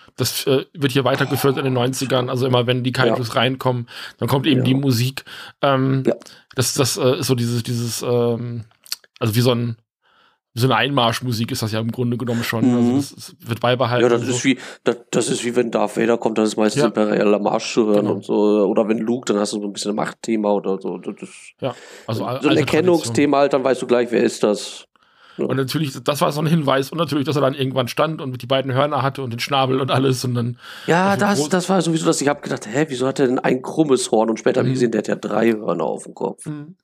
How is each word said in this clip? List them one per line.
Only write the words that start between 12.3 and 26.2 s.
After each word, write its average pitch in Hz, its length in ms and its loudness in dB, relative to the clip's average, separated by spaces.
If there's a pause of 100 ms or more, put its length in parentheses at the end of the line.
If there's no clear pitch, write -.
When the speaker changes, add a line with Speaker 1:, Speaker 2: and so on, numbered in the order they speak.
Speaker 1:
schon. 117 280 0
Speaker 2:
Mhm. 120 40 2
Speaker 1:
Also 120 220 2
das, 139 180 -4
das - 200 -18 (140)
wird 113 100 -4
beibehalten 120 440 2
Speaker 2:
Ja, 120 60 6
das 120 140 2
Speaker 1:
und 120 60 -2
Speaker 2:
ist 123 100 -2
Speaker 1:
so. - 60 -6
Speaker 2:
wie, 131 120 2 (260)
das, 120 140 0 (140)
das 120 180 0
ist 113 160 -4
wie 120 100 -4
wenn 120 140 2
Darth 107 260 -2
Vader 113 220 2
kommt, 110 220 -2
dann 110 60 4
ist 107 120 -2
meistens 110 240 2
Speaker 1:
Ja. 143 60 4
Speaker 2:
Imperialer 104 500 2
Marsch 101 340 -2
zu 117 140 2
hören 104 160 4
Speaker 1:
Genau. 101 120 0
Speaker 2:
und 98 120 -6
so. - 80 -4 (320)
Oder 107 240 2
wenn 110 80 0
Luke, 117 340 -2
dann 104 80 2
hast 104 140 -2
du 107 80 -4
so 104 60 -6
ein 101 60 -8
bisschen 104 180 -4
ein 107 40 -4
Machtthema 110 560 -2
oder 95 300 -2
so. 90 160 -8
Das 101 240 -12
ist - 400 -18
Speaker 1:
Ja, 127 140 -4 (320)
also 113 180 -6
al-, 123 160 -6
Speaker 2:
so 147 60 0
ein 160 100 4
Speaker 1:
alte 156 40 4
Speaker 2:
Erkennungsthema 160 500 2 (260)
Speaker 1:
Tradition. - 40 4
Speaker 2:
halt, 143 120 4
dann 135 100 2
weißt 127 200 0
du - 40 -6
gleich, 120 240 2
wer 113 120 2
ist 113 180 -2
das. - 440 -2 (520)
Ja. 139 80 -2
Speaker 1:
Und 131 120 -2
natürlich, 135 360 -2 (100)
das 143 160 -2
war 160 120 2